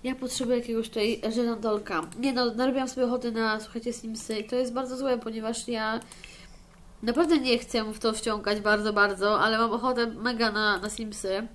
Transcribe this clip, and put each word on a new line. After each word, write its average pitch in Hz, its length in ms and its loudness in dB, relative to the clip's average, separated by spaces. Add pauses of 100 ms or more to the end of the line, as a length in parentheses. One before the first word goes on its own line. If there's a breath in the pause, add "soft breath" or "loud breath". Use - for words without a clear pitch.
Ja 254 120 -4
potrzebuję 247 420 0
jakiegoś 226 320 -2
tutaj 220 320 0 (120)
żyrandolka. 214 720 0 (120)
Nie 262 140 0
no, 240 220 0
narobiłam 254 320 2
sobie 254 200 0
ochoty 240 240 0
na, 220 280 0
słuchajcie, 233 340 -6
Simsy 220 460 -6
i 208 40 -6
to 247 120 -4
jest 247 180 0
bardzo 254 240 -4
złe, 262 200 0
ponieważ 226 500 -4
ja 220 320 -2 (1040 loud breath)
naprawdę 302 340 4
nie 254 200 4
chcę 220 360 -2
w 214 60 -10
to 226 140 2
wciągać 214 480 -2
bardzo, 208 320 4
bardzo, 202 480 4
ale 220 160 4
mam 226 140 4
ochotę 233 360 2
mega 226 440 0
na, 208 260 2
na 202 120 -4
Simsy. 208 640 -4